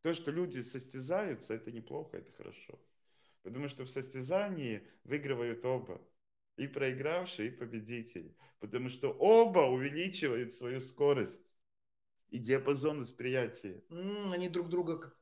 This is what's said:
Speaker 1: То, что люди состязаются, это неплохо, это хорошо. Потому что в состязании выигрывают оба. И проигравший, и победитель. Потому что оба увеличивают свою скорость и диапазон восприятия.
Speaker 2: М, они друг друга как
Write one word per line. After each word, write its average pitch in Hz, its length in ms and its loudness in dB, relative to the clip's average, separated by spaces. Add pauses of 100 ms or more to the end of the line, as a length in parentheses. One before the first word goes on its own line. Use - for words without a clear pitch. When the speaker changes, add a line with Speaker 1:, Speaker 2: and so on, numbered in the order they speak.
Speaker 1:
То, 165 120 0
что 160 180 -4
люди 156 300 -2
состязаются, 131 920 -4
это 113 160 -10
неплохо, 120 460 -10
это - 140 -14
хорошо. - 480 -18 (640)
Потому 127 260 -8
что 131 160 -10
в 127 40 -14
состязании 135 960 -2 (160)
выигрывают 123 640 -2
оба. 123 360 -2 (560)
И 139 100 -4
проигравший, 139 800 -2
и 127 40 -4
победитель. 113 840 -10 (240)
Потому 123 300 -4
что 139 220 -2
оба 208 560 10
увеличивают 131 880 0
свою 127 260 -6
скорость 131 580 2 (920)
и 127 100 -6
диапазон 135 600 2
восприятия. 120 880 -4
Speaker 2:
М, 196 420 -6
они 180 180 -2
друг 170 200 -4
друга 165 280 -2
как - 240 -14